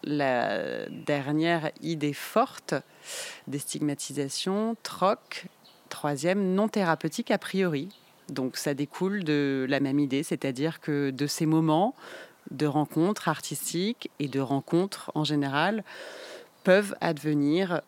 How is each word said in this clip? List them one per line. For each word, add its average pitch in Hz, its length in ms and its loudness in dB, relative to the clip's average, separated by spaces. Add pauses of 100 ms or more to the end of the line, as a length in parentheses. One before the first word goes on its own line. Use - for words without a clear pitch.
La 110 840 0
dernière 156 880 0
idée 147 320 -2
forte, - 600 -2 (760)
déstigmatisation, 147 1400 -2
troc, - 600 0 (420)
troisième, 180 680 0
non 214 120 4
thérapeutique 180 640 0
a 202 60 4
priori. 180 500 0 (400)
Donc 131 300 -4
ça 147 160 0
découle 180 500 -2
de 143 460 2
la 139 100 4
même 139 200 2
idée, 139 240 2
c'est-à-dire 139 580 -2
que 143 280 0
de 135 160 -2
ces 156 200 0
moments 160 500 4 (560)
de 147 140 0
rencontres 156 640 2
artistiques 170 800 -4 (100)
et 147 80 -2
de 135 120 -2
rencontres 139 760 0
en 151 100 0
général 147 600 2 (800)
peuvent 196 360 6
advenir 151 880 2